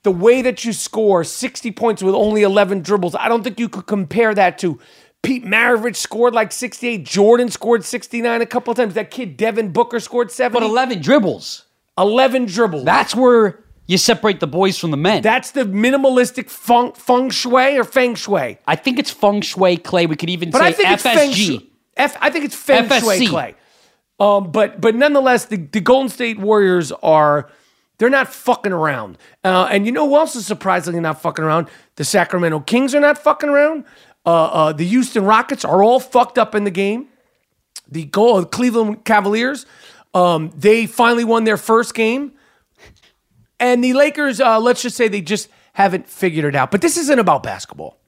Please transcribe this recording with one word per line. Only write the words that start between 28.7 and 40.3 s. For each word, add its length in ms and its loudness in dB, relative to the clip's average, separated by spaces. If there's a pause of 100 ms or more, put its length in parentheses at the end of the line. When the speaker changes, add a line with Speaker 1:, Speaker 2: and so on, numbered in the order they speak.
Speaker 1:
around. 460 -4 (260)
Uh, 260 2
and 160 0
you 60 -2
know 160 0
who 80 2
else 180 2
is 120 -10
surprisingly 540 -4
not 200 -4
fucking 240 -4
around? 240 0 (280)
The 80 -6
Sacramento 560 0
Kings 340 0
are 60 4
not 180 2
fucking 320 -2
around. 340 0 (400)
Uh, 60 0 (160)
uh, 260 0
the 140 -4
Houston 380 0
Rockets 420 0
are 180 4
all 160 4
fucked 380 0
up 160 0
in 100 -2
the 60 -2
game. 380 -4 (800)
The 180 -10
Go-, 400 2
Cleveland 580 -2
Cavaliers, 640 0 (480)
um, 420 2